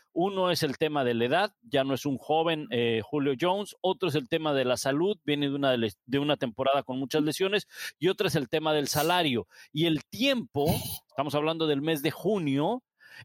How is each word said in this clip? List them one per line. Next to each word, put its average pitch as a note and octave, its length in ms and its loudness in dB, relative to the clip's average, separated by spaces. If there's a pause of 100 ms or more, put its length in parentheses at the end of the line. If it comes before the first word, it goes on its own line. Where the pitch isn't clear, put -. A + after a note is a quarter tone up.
(120)
Uno F#3 400 0
es D#3 100 0
el C#3 160 -2
tema D3+ 240 0
de B2 120 2
la A#2 100 2
edad, E3+ 380 2
ya C3+ 200 0
no C3+ 120 0
es B2 120 -4
un C#3 100 -2
joven, D#3+ 540 0
eh, A#2 320 2
Julio C#3+ 380 -2
Jones, F#3 400 -2
otro F#3 280 0
es C3+ 60 -2
el C#3+ 140 -2
tema D#3 240 0
de C3+ 120 2
la B2 120 2
salud, D#3 480 0
viene D3 240 0
de C#3 80 -2
una, C#3 160 2
de B2 60 2
les-, A2+ 280 -2
de C3+ 140 0
una D3 160 2
temporada C3+ 480 0
con C3 140 -6
muchas C#3 240 0
lesiones, F#3+ 440 0 (320)
y D3+ 80 0
otro F#3 220 0
es C#3+ 80 0
el C#3 120 -2
tema D#3 240 0
del D3 140 0
salario, D3+ 640 0 (240)
y D#3 140 0
el D#3+ 180 0
tiempo, A3 640 0 (420)
estamos C#3 260 -4
hablando D#3+ 320 0
del C#3+ 160 2
mes D#3 200 0
de D3+ 100 0
junio, F3+ 720 0 (400)